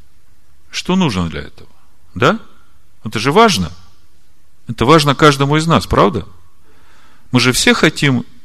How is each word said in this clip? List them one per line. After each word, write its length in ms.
Что 240
нужно 340
для 120
этого? 280
Да? 240
Это 120
же 140
важно. 400
Это 180
важно 300
каждому 400
из 100
нас, 220
правда? 400
Мы 80
же 140
все 200
хотим 520